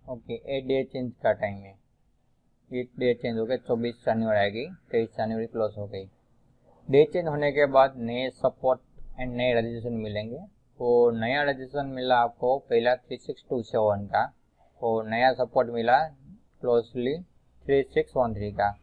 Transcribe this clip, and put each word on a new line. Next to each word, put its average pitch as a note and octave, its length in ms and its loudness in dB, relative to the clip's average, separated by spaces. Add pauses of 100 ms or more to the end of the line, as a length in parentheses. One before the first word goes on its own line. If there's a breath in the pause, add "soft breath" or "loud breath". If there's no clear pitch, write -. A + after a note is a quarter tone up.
ओके, B2 300 -10
ये C3+ 280 -6
day C3+ 220 -2
change B2+ 280 -8 (100)
का A2 100 2
time G#2 240 -4
है, G2 160 -18 (960)
एक B2 280 -6
day B2+ 160 2
change A#2 240 -4
हो A2 80 -2
गया, B2 120 -2
चौबीस A#2+ 360 -2 (120)
जनवरी A2+ 320 2
आएगी, G2+ 260 0 (260)
तेईस A2+ 260 -2
जनवरी A2+ 300 -4
close G#2+ 320 -4
हो G#2 80 -8
गई। G2 180 -12 (840)
Day C#3 240 8
change E3+ 160 -2
होने D3 240 0
के C#3+ 160 4
बाद C3+ 300 4
नए A#2+ 340 -4
support C3 480 -2 (380)
and B2+ 160 -6
नए B2 200 0
registration A#2 420 -4
मिलेंगे। A2 420 -8 (400)
तो A#2+ 380 4
नया A#2+ 260 0
registration C3+ 480 -4
मिला B2+ 300 2
आपको B2 400 0
पहला A#2+ 360 2
थ्री - 220 -12
सिक्स - 300 -14
टू B2+ 160 -2
सेवन G#2 420 0
का, G#2 180 0 (560)
और A2+ 280 0
नया A#2+ 260 4
support B2 380 0
मिला A#2+ 320 4
closely C3+ 1120 -2 (460)
three C#3 200 2
six - 320 -2
one A#2 180 0
three G#2 180 -6
का। G2+ 200 0 (100)